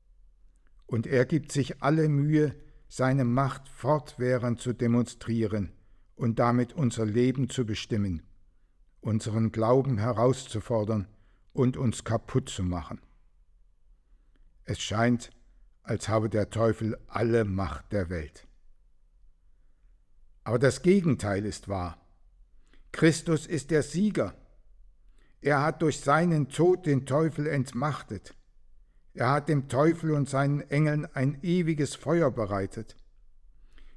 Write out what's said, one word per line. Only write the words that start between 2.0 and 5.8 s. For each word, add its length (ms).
Mühe, 480
seine 380
Macht 420
fortwährend 880
zu 140
demonstrieren 1000